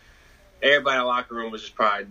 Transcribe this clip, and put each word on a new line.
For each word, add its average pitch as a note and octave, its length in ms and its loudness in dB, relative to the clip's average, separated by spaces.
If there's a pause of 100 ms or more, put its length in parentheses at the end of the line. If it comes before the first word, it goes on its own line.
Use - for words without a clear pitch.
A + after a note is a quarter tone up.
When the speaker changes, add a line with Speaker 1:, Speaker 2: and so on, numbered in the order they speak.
(600)
Speaker 1:
yeah. C3+ 80 4
Speaker 2:
Everybody C#3 280 4
in B2+ 40 2
the B2 60 -2
locker B2 260 -2
room A#2 180 -8
was A2 120 -12
just - 100 -16
probably G#2 360 0